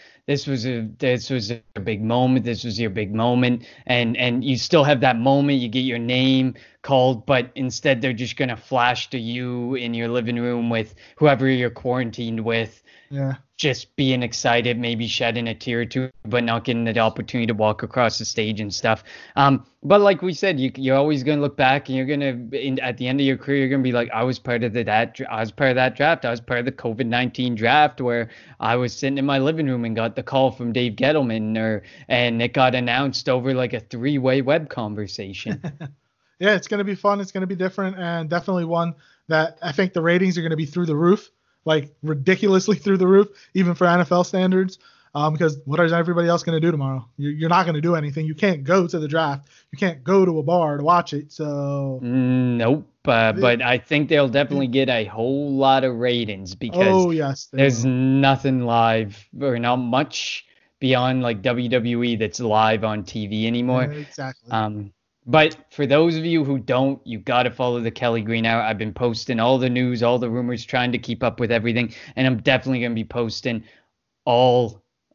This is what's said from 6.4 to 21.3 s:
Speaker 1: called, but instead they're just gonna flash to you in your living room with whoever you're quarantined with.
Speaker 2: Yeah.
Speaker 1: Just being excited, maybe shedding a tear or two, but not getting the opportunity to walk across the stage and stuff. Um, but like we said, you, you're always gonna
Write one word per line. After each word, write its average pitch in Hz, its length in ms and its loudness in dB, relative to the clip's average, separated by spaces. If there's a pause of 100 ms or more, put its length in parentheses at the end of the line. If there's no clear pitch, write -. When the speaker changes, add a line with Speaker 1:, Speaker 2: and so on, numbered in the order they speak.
Speaker 1:
called, 127 460 2
but 127 260 2
instead 131 480 -2
they're 127 120 0
just 113 220 -6
gonna 123 220 -2
flash 120 540 -2
to 131 80 -6
you 123 560 -6
in 120 180 -6
your 117 140 -4
living 120 300 -2
room 120 340 -2
with 113 240 -4 (220)
whoever 135 300 4
you're 123 220 2
quarantined 120 720 -4
with. 113 420 -4 (300)
Speaker 2:
Yeah. 135 240 -4 (220)
Speaker 1:
Just - 380 -4
being 131 260 0
excited, 120 560 0
maybe 117 300 -4
shedding 117 400 -2
a 113 80 -6
tear 117 260 -4
or 117 40 -2
two, 131 240 -6 (160)
but 120 180 -2
not 117 220 -2
getting 117 180 -2
the 113 160 -2
opportunity 113 480 -2
to 117 60 0
walk 107 300 0
across 113 340 0
the - 80 -8
stage 107 340 -4
and 104 140 -8
stuff. 113 280 0 (360)
Um, 139 280 4 (160)
but 202 200 6
like 202 200 4
we 180 120 -2
said, 175 260 -2
you, 131 160 -2
you're 131 220 0
always 143 260 2
gonna 147 160 0